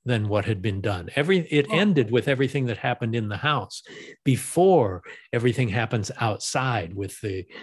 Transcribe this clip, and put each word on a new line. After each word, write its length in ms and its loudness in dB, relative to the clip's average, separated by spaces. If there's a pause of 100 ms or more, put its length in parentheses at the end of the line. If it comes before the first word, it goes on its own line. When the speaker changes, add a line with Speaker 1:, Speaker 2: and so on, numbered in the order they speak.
Speaker 1:
than 240 0
what 180 0
had 160 -2
been 180 -2
done. 360 -4
Every, 220 4 (120)
it 200 4
Speaker 2:
Oh. 80 0
Speaker 1:
ended 320 4
with 180 2
everything 380 0
that 120 -2
happened 360 -2
in 140 -2
the 100 -6
house 440 -2 (420)
before 800 4 (300)
everything 360 0
happens 420 -2 (100)
outside 720 -2
with 260 -8
the, 240 -6 (180)